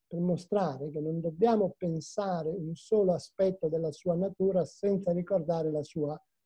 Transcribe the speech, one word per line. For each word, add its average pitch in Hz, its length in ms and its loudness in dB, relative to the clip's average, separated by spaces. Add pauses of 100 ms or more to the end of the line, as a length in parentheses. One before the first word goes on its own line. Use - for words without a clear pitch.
per 170 140 -6
mostrare 170 720 0
che 151 100 -6
non 160 200 -2
dobbiamo 190 560 2
pensare 170 760 -4
un 165 240 -6
solo 202 380 2
aspetto 185 560 0
della 160 240 0
sua 175 220 -2
natura 185 500 2
senza 196 480 -2
ricordare 170 580 0
la 151 120 -2
sua 151 380 -4 (260)